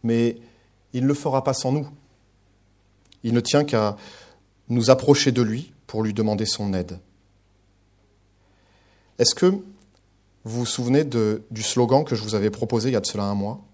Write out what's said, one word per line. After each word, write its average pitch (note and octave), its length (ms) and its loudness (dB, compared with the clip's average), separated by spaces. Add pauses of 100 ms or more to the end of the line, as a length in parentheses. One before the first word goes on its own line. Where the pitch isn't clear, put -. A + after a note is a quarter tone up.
Mais A#2 360 0 (540)
il B2+ 100 -2
ne C3+ 60 2
le C#3+ 60 2
fera C3+ 300 -2
pas C3 100 0
sans B2+ 180 -2
nous. C#3+ 160 -4 (1300)
Il A#2 120 -2
ne A#2+ 60 4
tient C#3+ 240 2
qu'à G#2+ 320 0 (720)
nous A#2+ 220 2
approcher C3+ 400 6
de B2 120 0
lui A#2 300 -4 (140)
pour A2 160 -6
lui G#2+ 120 -2
demander G#2+ 320 -2
son G2+ 260 -4
aide. F2+ 260 -6 (2250)
Est-ce - 160 4
que F#3 120 2
vous G3 160 2 (840)
vous A#2 220 -4
souvenez B2+ 380 0
de, A2 460 0
du A2 120 -10
slogan B2 420 2
que B2+ 100 -4
je G#2 80 -6
vous G#2+ 120 -6
avais G#2 160 2
proposé A2+ 380 -4
il B2+ 60 -2
y - 20 0
a G2+ 40 2
de - 60 -8
cela G2+ 180 -4
un G2+ 100 -2
mois ? G2+ 260 -4 (140)